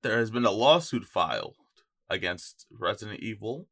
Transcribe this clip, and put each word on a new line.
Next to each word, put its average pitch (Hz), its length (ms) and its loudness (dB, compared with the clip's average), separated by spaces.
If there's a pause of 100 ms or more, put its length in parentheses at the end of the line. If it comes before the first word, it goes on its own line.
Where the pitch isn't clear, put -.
there 113 160 2
has 113 120 0
been 120 140 0
a 104 60 6
lawsuit 131 520 4
filed 71 540 -2 (520)
against 92 600 -6
Resident 107 480 -6
Evil 110 520 -8